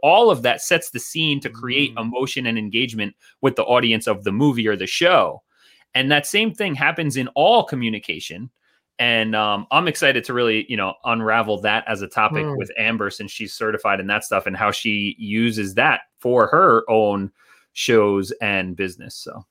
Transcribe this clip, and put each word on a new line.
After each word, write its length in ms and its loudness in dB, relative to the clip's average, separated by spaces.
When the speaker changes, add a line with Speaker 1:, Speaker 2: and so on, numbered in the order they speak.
Speaker 1:
all 280 6
of 120 2
that 200 0
sets 280 0
the 100 -10
scene 400 -2
to 100 -8
create 460 -4
Speaker 2:
Mm. 60 -4
Speaker 1:
emotion 440 -4
and 100 -2
engagement 600 -4
with 160 2
the 80 2
audience 420 2
of 180 -2
the 80 -2
movie 360 2
or 80 0
the 100 -4
show. 560 2
And 180 2
that 140 2
same 280 0
thing 220 -4
happens 400 -2
in 180 -2
all 300 4
communication. 840 -8
And, 360 0
um, 380 0
I'm 160 2
excited 360 0
to 80 -8
really, 380 0
you 60 -6
know, 180 -2
unravel 580 0
that 260 0
as 140 -4
a 60 -10
topic 380 0
Speaker 3:
Mm. 100 -6
Speaker 1:
with 220 -8
Amber, 320 -2
since 220 -12
she's 200 -10
certified 460 -2
in 80 -6
that 180 -2
stuff 220 -2
and 100 -6
how 140 0
she 480 -2
uses 560 -2
that 280 2
for 280 4
her 420 4
own 440 2
shows 580 2
and 360 -4
business. 400 -8
So. 340 -16